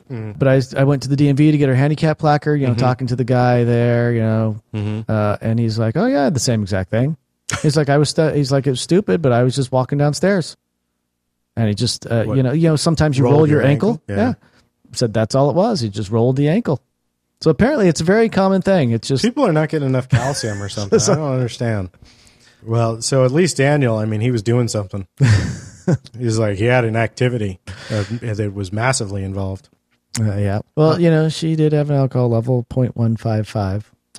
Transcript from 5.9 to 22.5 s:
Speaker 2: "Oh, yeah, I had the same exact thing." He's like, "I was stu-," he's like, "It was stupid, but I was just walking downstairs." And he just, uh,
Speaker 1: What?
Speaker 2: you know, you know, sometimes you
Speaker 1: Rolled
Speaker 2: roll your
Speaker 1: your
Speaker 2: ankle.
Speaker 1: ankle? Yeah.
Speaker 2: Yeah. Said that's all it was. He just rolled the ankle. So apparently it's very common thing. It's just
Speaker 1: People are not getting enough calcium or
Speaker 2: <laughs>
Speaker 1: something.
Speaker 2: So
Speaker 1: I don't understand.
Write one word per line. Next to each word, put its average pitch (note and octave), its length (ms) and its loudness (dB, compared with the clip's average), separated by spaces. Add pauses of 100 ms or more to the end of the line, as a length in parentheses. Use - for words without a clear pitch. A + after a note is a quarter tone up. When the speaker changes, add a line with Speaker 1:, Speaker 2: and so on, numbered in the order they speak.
Speaker 2:
"Oh, G3+ 80 0
yeah, C#4 160 0
I - 40 2
had G3 100 0
the A#2 40 -2
same A2+ 220 -2
exact F#2+ 300 -4
thing." C3 260 -2 (460)
He's D3 120 2
like, D3 140 0
"I C#3+ 80 4
was D3+ 140 2
stu-," D#3+ 180 0
he's C#3 220 -2
like, C#3 160 0
"It C#3+ 40 2
was B2 100 -4
stupid, F3+ 420 0
but C3 80 2
I A#2+ 100 4
was B2+ 140 2
just C3+ 160 -4
walking B2+ 260 -2
downstairs." D3 580 -2 (1000)
And A2+ 120 0
he G#2 60 0
just, A2 320 -4
uh, A2+ 200 -2
Speaker 1:
What? B2+ 120 -2
Speaker 2:
you C3 60 2
know, B2 80 0
you E3 160 2
know, D#3 80 4
sometimes D3+ 420 0
you C#3 60 4
Speaker 1:
Rolled C3 140 4
Speaker 2:
roll D#3 100 6
your D3 140 2
Speaker 1:
your B2 60 2
Speaker 2:
ankle. D3 240 2
Speaker 1:
ankle? D#3 160 -8
Yeah. G2+ 80 -6
Speaker 2:
Yeah. A3+ 180 0 (580)
Said A2+ 240 -2
that's A2 180 0
all C#3 160 4
it A#2+ 60 -2
was. G3 260 0
He A2 80 -2
just G2 220 -8
rolled A#2 240 2
the C#3+ 120 0
ankle. F3+ 320 0 (640)
So D#3 80 2
apparently G#3+ 380 2
it's E3 140 2
very G#3 280 2
common F#3+ 320 2
thing. E3+ 300 2
It's A#2 160 -2
just C3+ 160 0
Speaker 1:
People B3 240 0
are E3+ 60 2
not D#3 160 0
getting D3 180 -2
enough C3 220 -2
calcium A#2 520 -2
or G2+ 80 -8
Speaker 2:
<laughs> - 80 -10
Speaker 1:
something. G#2 220 0
Speaker 2:
So G#3 140 2
Speaker 1:
I - 20 4
don't C#3+ 180 -2
understand. A2+ 560 -4 (720)